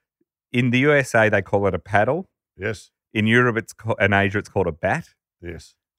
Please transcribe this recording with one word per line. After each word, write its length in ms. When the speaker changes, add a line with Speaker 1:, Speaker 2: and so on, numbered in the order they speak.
Speaker 1:
In 200
the 80
U 140
S 200
A, 160
they 140
call 240
it 80
a 40
paddle. 480
Speaker 2:
Yes. 320
Speaker 1:
In 140
Europe, 300
it's 160
ca-, 260
in 140
Asia, 260
it's 100
called 180
a 40
bat. 380
Speaker 2:
Yes. 340